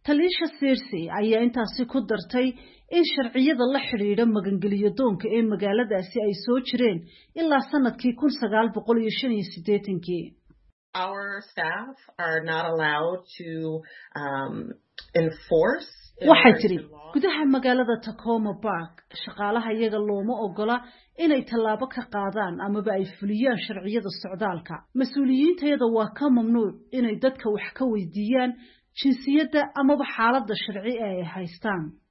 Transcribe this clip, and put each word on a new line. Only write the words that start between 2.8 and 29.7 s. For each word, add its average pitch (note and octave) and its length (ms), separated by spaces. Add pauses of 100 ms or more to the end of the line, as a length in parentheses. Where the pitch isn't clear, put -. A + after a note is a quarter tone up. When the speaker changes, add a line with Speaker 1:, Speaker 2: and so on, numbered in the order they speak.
Speaker 1:
in F4 160
sharciyada C4 680
la C#4 80
xidhiidha G#3 480
magangeliyo G3+ 640
doonka A3+ 380
ee A3+ 140
magaaladaasi G3+ 760
ay G#3 160
soo A#3+ 260
jireen A#3+ 380 (380)
ilaa D#4 320
sanadkii B3 460
kun D4 160
sagaal A3+ 420
boqol A3+ 260
iyo A3 160
shan C4 180
iyo G3+ 140
siddeetankii. F3+ 800 (680)
Speaker 2:
Our G3 460
staff G3+ 560 (200)
are D#3+ 260
not E3 240
allowed D#3+ 540 (100)
to, E3+ 180 (600)
um, C#3 460 (560)
enforce E3 760 (320)
Speaker 1:
Waxay B3 320
tiri, F#3+ 220
Speaker 2:
immigration - 160
law. - 220
Speaker 1:
"Gudaha D#4 320
magaalada B3+ 540
Tacoma A3 580
Park, E3+ 380 (180)
shaqaalaha A3 600
iyaga A3 260
looma G#3 380
ogola G#3+ 400 (380)
inay D4+ 300
tallaabo A3 440
ka B3 220
qaadaan G3 500
amaba G3+ 320
ay F#3+ 160
fuliyaan G#3+ 500
sharciyada G3 540
socdaalka. F3+ 600 (160)
Mas-uuliyiintayada C4+ 960
waa A3 240
ka - 180
mamnuuc A#3 460 (140)
inay A#3+ 280
dadka C4 320
wax G#3 240
ka - 140
weydiiyaan G#3+ 680 (440)
jinsiyadda D4 640 (120)